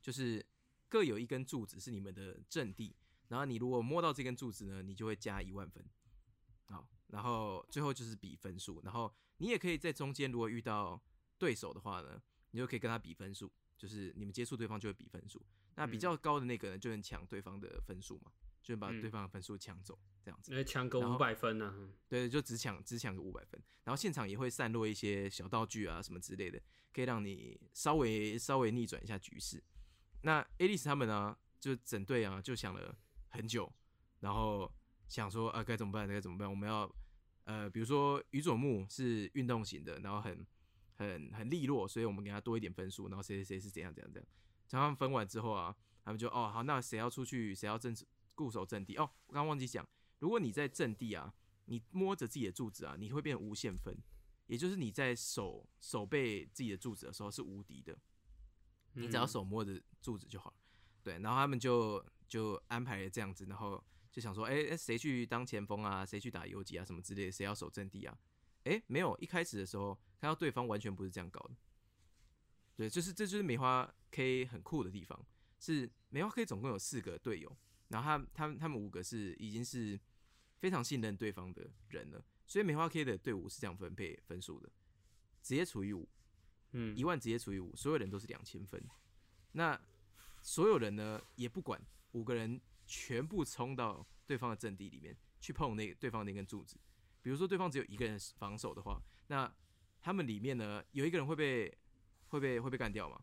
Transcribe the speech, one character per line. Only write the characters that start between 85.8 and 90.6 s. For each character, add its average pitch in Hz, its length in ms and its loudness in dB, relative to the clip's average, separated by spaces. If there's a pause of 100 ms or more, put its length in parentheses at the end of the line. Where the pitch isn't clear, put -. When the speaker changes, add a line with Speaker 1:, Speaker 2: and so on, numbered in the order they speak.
Speaker 1:
以 104 80 0
五， 87 160 -4 (640)
Speaker 2:
嗯。 113 240 -2
Speaker 1:
一 120 80 0
万 165 160 2
直 113 80 -4
接 113 100 4
除 104 140 -4
以 98 80 0
五， 90 160 -8
所 143 160 2
有 160 40 6
人 101 140 2
都 101 80 -2
是 104 80 -8
两 - 180 -10
千 - 220 -10
分。 92 160 -8 (720)
那 160 280 2 (640)
所 - 240 4